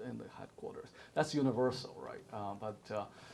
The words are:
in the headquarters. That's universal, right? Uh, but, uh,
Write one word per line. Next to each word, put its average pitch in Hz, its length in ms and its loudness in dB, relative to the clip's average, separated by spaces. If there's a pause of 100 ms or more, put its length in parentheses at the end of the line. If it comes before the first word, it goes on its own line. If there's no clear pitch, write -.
in 120 140 -6
the 107 60 -8 (140)
headquarters. - 520 -10 (240)
That's 151 200 4
universal, 127 680 4
right? - 260 -8
Uh, 104 300 -2
but, 107 180 -4 (120)
uh, 104 140 0 (280)